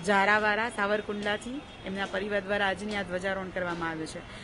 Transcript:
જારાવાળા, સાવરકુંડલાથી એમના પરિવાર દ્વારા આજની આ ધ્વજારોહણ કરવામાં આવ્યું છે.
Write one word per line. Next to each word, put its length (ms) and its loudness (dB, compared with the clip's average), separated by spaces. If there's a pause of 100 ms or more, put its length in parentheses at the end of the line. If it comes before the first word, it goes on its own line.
જારાવાળા, 640 6
સાવરકુંડલાથી 920 -2 (260)
એમના 200 -2
પરિવાર 340 -2
દ્વારા 260 2
આજની 300 -2
આ 60 0
ધ્વજારોહણ 460 -2
કરવામાં 420 -2
આવ્યું 160 -6
છે. 120 -10 (260)